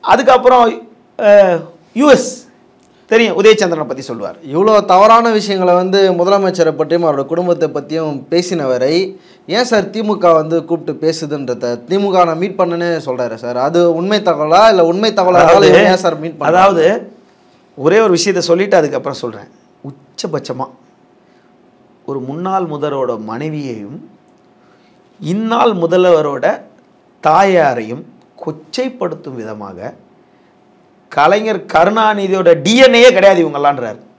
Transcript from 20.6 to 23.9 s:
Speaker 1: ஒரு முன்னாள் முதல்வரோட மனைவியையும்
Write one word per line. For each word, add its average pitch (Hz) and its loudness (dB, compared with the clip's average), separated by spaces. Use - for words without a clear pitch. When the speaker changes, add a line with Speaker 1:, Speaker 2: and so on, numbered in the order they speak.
Speaker 1:
ஒரு 139 -8
முன்னாள் 175 -6
முதல்வரோட 139 -6
மனைவியையும் 123 -10